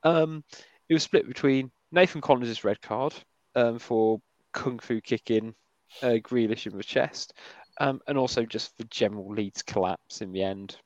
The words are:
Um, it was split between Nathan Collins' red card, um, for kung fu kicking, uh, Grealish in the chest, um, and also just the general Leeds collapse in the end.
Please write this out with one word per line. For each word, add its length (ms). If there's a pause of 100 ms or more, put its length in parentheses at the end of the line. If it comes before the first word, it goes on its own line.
Um, 400 (440)
it 60
was 100
split 240
between 440 (200)
Nathan 300
Collins' 420
red 180
card, 320 (420)
um, 240
for 420 (320)
kung 260
fu 220
kicking, 540 (480)
uh, 200
Grealish 480
in 60
the 80
chest, 480 (480)
um, 260
and 100
also 280
just 320
the 80
general 480
Leeds 300
collapse 580
in 100
the 120
end. 420